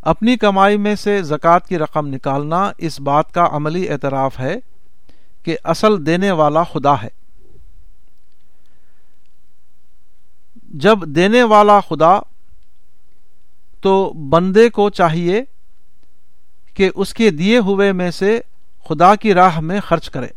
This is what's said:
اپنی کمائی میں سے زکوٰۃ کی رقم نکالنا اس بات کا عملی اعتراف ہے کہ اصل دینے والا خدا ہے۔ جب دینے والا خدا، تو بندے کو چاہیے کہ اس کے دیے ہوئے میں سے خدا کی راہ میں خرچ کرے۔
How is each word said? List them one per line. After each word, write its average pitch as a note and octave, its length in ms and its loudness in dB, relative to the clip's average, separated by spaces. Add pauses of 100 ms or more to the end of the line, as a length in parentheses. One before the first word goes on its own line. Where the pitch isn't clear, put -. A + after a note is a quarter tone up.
اپنی G#3+ 340 2
کمائی G3+ 400 4
میں G#3 180 0
سے G3+ 280 0
زکوٰۃ E3 360 4 (100)
کی F3+ 100 -2
رقم D3+ 280 -2
نکالنا D3 720 -2
اس D#3 220 -6
بات C#3+ 340 0
کا F3 180 4
عملی D#3 360 -2
اعتراف C3+ 520 -2
ہے C#3 160 -2 (840)
کہ D#3+ 220 -4
اصل F3+ 420 2
دینے F3+ 240 2
والا D#3 320 4
خدا D3 400 2
ہے۔ A2+ 60 -8 (3500)
جب G3+ 520 0
دینے F#3 360 4
والا G#3 380 6
خدا، E3 400 4 (1600)
تو F#3+ 320 2
بندے F3+ 560 4
کو G#3 220 2
چاہیے F3 520 2 (1300)
کہ F#3+ 200 2
اس - 200 -2
کے A3+ 160 4
دیے F#3 280 4
ہوئے G3 340 2
میں F3+ 180 0
سے G#3 300 0 (480)
خدا F3 260 6
کی G#3 200 2
راہ F3+ 260 6
میں F3 200 -2
خرچ - 300 -2
کرے۔ B2+ 260 -6